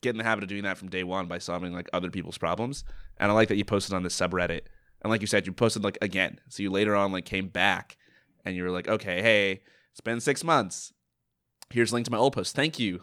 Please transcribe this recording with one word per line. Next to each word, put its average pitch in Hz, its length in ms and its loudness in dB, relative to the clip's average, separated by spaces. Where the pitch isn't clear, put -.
get 123 100 0
in 113 60 -2
the 110 60 -4
habit 110 200 0
of 92 60 -8
doing 101 140 -6
that 95 140 -4
from 92 120 -12
day 92 140 -2
one 90 240 -4
by 87 100 -6
solving, 90 360 -6
like, 87 200 -8
other 90 180 -2
people's 85 260 -8
problems. 107 460 -2
And 101 140 2
I - 40 6
like 110 140 8
that 107 80 2
you 101 80 0
posted 101 280 0
on 92 100 0
this 87 160 -4
subreddit. 87 420 0
And 104 80 -2
like 113 120 2
you 104 60 -4
said, 101 200 2
you 95 60 -6
posted, 107 300 2
like, 101 180 0
again. 95 380 0
So - 140 -8
you 98 80 0
later 104 240 4
on, 101 160 4
like, 92 140 -4
came 95 220 -4
back 90 500 0
and 95 120 -4
you 90 80 -4
were 90 80 -2
like, 90 160 -4
"Okay, 95 340 0
hey, 101 400 4
it's - 100 -20
been 117 180 -4
six 143 240 0
months. 143 500 0
Here's 117 220 2
a 120 40 0
link 120 100 0
to 117 60 -6
my 117 60 -2
old 135 160 4
post. - 220 -4
Thank 156 240 -2
you." 95 240 -2